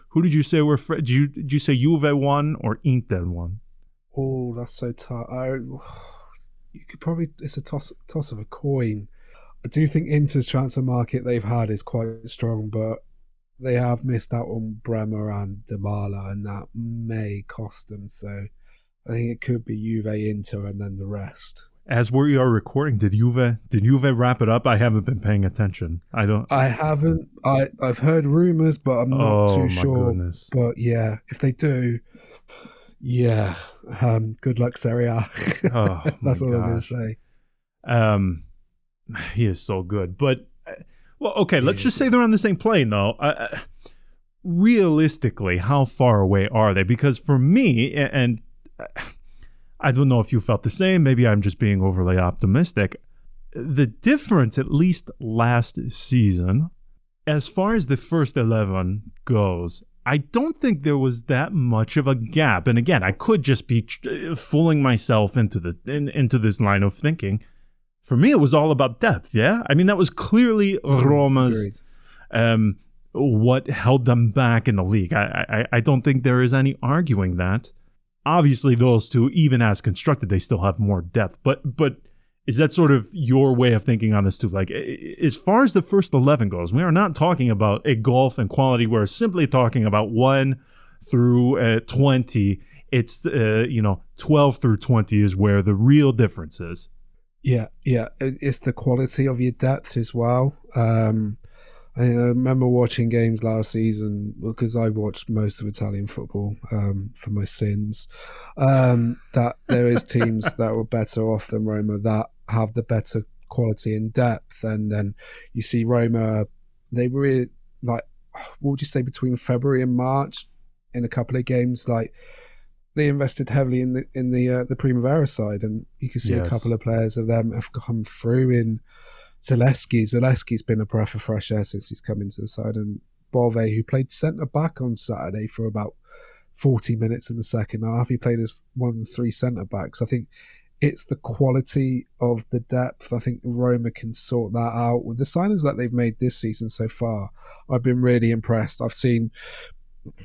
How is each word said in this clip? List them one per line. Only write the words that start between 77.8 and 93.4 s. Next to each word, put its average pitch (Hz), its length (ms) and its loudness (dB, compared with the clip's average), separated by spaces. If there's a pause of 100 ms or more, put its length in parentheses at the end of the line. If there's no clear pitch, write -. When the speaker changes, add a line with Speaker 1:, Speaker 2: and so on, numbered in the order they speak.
Speaker 1:
Obviously, 143 520 4
those 120 320 4
two, 123 220 2
even 135 320 4
as 104 180 2
constructed, 113 480 -2
they 95 100 0
still 95 240 -2
have 95 160 0
more 101 220 0
depth. 90 420 -4
But, 135 340 -2
but 147 200 0 (500)
is 117 120 -2
that 151 140 4
sort 160 200 4
of 123 200 2
your 135 440 4
way 123 160 4
of 107 120 2
thinking 110 300 2
on 101 100 4
this 98 140 0
too? 107 100 -2
Like, 95 220 -2
i-, - 40 -8
i-, - 500 -10
as 139 120 2
far 220 280 2
as 214 80 2
the 185 100 4
first - 320 2
eleven 131 340 4
goes, 87 240 -4
we 135 100 2
are 175 100 2
not 180 240 2
talking 151 340 2
about 104 340 2
a 143 120 2
gulf 123 420 2
in 113 100 0
quality. 127 380 2
We're 110 200 2
simply 180 420 0
talking 123 360 2
about 104 260 2
one 131 500 2 (500)
through, 123 480 4
uh, 113 220 4
twenty. 127 800 2 (320)
It's, 120 340 -2
uh, 113 420 2